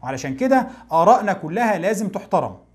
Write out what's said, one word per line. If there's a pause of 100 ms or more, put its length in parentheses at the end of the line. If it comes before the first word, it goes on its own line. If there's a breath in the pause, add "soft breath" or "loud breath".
وعلشان
كده (240 loud breath)
آرائنا
كلها
لازم
تحترم. (200)